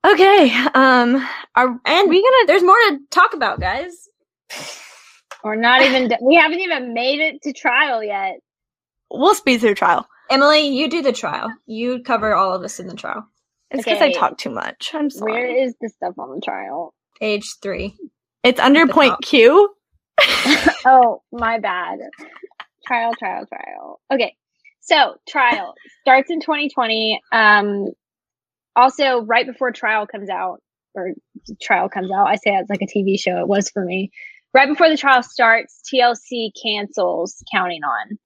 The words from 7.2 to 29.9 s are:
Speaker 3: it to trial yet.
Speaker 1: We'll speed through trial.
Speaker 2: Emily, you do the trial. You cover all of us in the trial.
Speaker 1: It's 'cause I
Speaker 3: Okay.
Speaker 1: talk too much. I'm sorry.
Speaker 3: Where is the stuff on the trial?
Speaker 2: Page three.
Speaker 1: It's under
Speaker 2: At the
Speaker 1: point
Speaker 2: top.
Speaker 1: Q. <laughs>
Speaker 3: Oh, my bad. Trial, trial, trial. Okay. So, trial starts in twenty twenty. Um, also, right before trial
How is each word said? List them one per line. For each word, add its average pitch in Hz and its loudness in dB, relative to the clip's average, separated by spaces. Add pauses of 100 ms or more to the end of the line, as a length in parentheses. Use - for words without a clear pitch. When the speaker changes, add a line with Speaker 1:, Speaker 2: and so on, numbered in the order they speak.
Speaker 3:
it 302 -6
to 285 -10
trial 254 -2
yet. 196 -6 (760)
Speaker 1:
We'll 330 2
speed 254 0
through 214 2
trial. 175 0 (220)
Speaker 2:
Emily, 294 4
you 269 -2
do 330 -4
the 269 0
trial. - -8 (140)
You 240 -8
cover 220 -2
all 185 0
of 185 -6
us - -14
in 185 -14
the 185 -14
trial. - -12 (440)
Speaker 1:
It's 262 -6
'cause 320 -2
I 302 4
Speaker 3:
Okay. - -2
Speaker 1:
talk - -2
too - -10
much. - -10
I'm 294 -4
sorry. 214 -8
Speaker 3:
Where 247 -4
is 247 -2
the 226 -8
stuff 180 -10
on 135 -14
the 180 -10
trial? 110 -10 (260)
Speaker 2:
Page 208 -4 (160)
three. 196 -8 (460)
Speaker 1:
It's 254 0
under 285 4
Speaker 2:
At 302 4
the - -4
Speaker 1:
point 269 4
Speaker 2:
top. - -8
Speaker 1:
Q. 302 4 (460)
<laughs> 294 0 (220)
Speaker 3:
Oh, 254 6 (120)
my 226 -4
bad. 180 -6 (880)
Trial, 233 -2
trial, 185 -8
trial. - -16 (120)
Okay. 240 -2 (440)
So, 294 0 (120)
trial 240 -2 (280)
starts 269 2
in 330 -4
twenty 294 -4
twenty. 220 -2 (120)
Um, 208 2 (840)
also, 262 2
right 233 0
before 254 -6
trial 214 -4